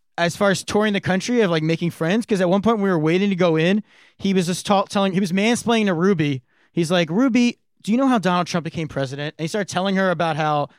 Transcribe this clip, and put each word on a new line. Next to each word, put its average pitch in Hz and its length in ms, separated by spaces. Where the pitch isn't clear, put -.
as 170 180
far 202 140
as 185 140
touring 214 300
the 196 80
country 214 400
of, 190 100
like, 160 100
making 165 300
friends, 190 340
'cause 190 160
at 180 80
one 196 140
point 226 160
we 196 100
were 180 80
waiting 170 320
to 196 60
go 170 220
in, 185 260
he 190 160
was 185 140
just 175 180
ta-, 196 200
telling, 196 280
he 170 60
was 196 120
mansplaining 220 540
to 196 80
Ruby. 156 480
He's 165 180
like, 175 200
"Ruby, 240 500
do 185 80
you 226 60
know 269 100
how 254 100
Donald 180 300
Trump 170 160
became 160 240
president?" 139 500
And 156 60
he 165 60
started 208 220
telling 185 260
her 190 140
about 165 260
how 151 420